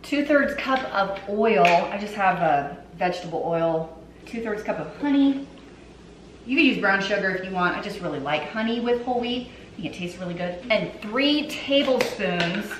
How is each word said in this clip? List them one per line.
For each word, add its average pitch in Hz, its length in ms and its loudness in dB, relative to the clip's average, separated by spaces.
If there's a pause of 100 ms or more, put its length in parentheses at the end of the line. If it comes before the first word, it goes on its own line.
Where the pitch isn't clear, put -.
Two-thirds 285 520 2
cup 262 280 0 (120)
of 190 340 0
oil. 208 380 6
I 175 320 4
just 202 160 -6
have 185 240 2
a 147 440 0 (120)
vegetable 170 500 -4
oil. 165 580 0 (220)
Two-thirds 226 380 -6
cup - 160 -4
of - 240 -10
honey. 277 440 4 (1000)
You 254 100 -2
can 320 80 6
use 220 140 4
brown 196 240 2
sugar 190 260 0
if 185 160 -2
you 190 60 -8
want. 180 260 0
I - 60 -6
just 196 180 -8
really 175 200 -6
like 147 240 -2
honey 226 360 -2
with 240 240 0
whole 247 160 -2
wheat. 247 280 -4
I - 340 -18
think 151 120 -8
it - 40 -14
tastes 175 200 -8
really 180 140 -6
good. 180 380 -6
And 190 320 -2
three 277 460 0
tablespoons 208 1300 0